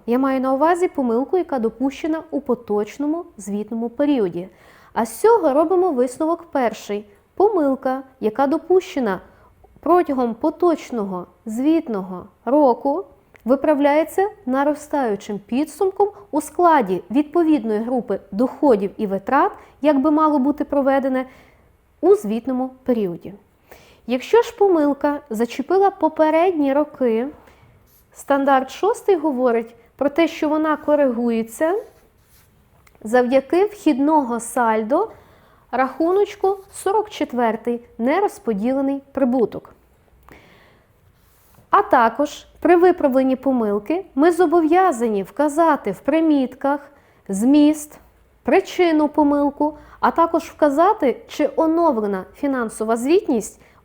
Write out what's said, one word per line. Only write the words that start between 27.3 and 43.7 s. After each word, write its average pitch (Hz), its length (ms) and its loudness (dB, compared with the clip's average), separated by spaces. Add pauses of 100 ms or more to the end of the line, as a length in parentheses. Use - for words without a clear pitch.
стандарт 277 560 0
шостий 403 460 0
говорить 247 580 -2 (220)
про 269 120 0
те, 320 200 2
що 320 200 -4
вона 311 280 0
коригується 247 960 0 (1300)
завдяки 254 640 2
вхідного 277 760 0
сальдо 226 680 -2 (640)
рахуночку 359 880 -2 (140)
сорок - 380 -2
четвертий 240 720 -4 (180)
нерозподілений 269 1040 -2 (100)
прибуток. 254 600 -2 (2000)
А 392 120 2
також 262 640 -2 (140)
при 339 160 4
виправленні 269 600 2
помилки 254 680 -2 (100)